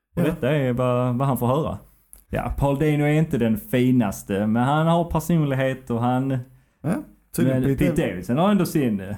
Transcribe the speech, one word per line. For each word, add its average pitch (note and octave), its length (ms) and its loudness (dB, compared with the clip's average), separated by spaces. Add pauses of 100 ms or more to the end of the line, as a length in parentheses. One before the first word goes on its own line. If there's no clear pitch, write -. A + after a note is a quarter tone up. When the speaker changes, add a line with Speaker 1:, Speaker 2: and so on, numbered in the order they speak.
(160)
Speaker 1:
Och E3+ 60 -2
Speaker 2:
Ja. - 20 2
Speaker 1:
detta D3+ 260 -2
är C3+ 220 0
vad, B2 460 0
vad C#3 100 0
han B2 100 -2
får A#2+ 80 -2
höra. B2+ 320 0 (560)
Ja, - 240 -2
Paul C#3 200 0
Dano D3 260 2
är D3 40 2 (100)
inte D#3 200 0
den A2+ 200 2
finaste, A2+ 880 0
men A2+ 180 2
han D3+ 220 2
har E3+ 240 2
personlighet C3+ 800 0
och A#2 100 -2
han B2+ 380 0 (420)
Speaker 2:
Ja, D#3 140 -2 (420)
tydligen C3 260 0
Speaker 1:
men C3+ 140 0
Speaker 2:
Pete D3 140 0
Speaker 1:
Pete D#3+ 120 0
Speaker 2:
Dav- B2 80 -2
Speaker 1:
Davidson F#2 280 -4
har F#3+ 120 2
ändå F#3+ 160 2
sin, A#2 340 0
eh, F#2+ 180 -8